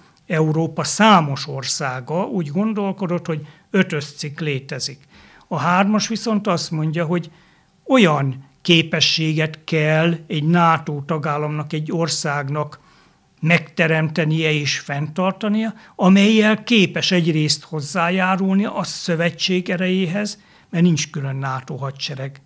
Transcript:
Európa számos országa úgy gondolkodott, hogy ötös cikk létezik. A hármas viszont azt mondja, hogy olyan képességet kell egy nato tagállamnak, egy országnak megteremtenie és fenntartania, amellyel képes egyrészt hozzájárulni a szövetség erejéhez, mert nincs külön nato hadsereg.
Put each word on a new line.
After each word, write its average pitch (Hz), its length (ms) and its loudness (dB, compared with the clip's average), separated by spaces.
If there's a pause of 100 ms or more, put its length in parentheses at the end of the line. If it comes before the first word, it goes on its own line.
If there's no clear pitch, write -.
(280)
Európa 160 560 0
számos 160 640 4
országa 135 800 -6
úgy 170 240 -4
gondolkodott, 190 760 -2
hogy 156 220 -6 (220)
ötös 185 360 0
cikk 147 340 -12
létezik. 139 680 -6 (400)
A 160 100 -4
hármas 190 500 2
viszont 214 400 -2
azt 175 240 -2
mondja, 156 340 -2
hogy 170 260 -2 (560)
olyan 151 600 2 (120)
képességet 160 1000 0
kell 156 520 2 (120)
egy 151 160 -4
nato 160 600 2
tagállamnak, 151 680 -4
egy 156 180 -4
országnak 147 880 -4 (600)
megteremtenie 160 1120 0
és 147 280 -2
fenntartania, 185 920 -2 (220)
amellyel 208 680 4
képes 180 480 2
egyrészt 156 520 2
hozzájárulni 185 1000 0
a 220 180 -6
szövetség 170 840 -2
erejéhez, 185 720 -2 (280)
mert 170 160 2
nincs 160 240 2
külön 135 260 -6
nato 135 400 -6
hadsereg. 135 720 -10